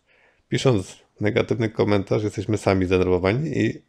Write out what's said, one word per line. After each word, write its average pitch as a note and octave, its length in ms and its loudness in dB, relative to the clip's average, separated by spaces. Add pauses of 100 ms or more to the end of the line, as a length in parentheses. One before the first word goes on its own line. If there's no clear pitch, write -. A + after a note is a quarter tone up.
(480)
pisząc A#2+ 480 0 (240)
negatywny G#2+ 500 0
komentarz, G#2+ 520 0
jesteśmy G#2 360 -4
sami F#2+ 280 2
zdenerwowani F#2+ 720 0
i G#2+ 300 -2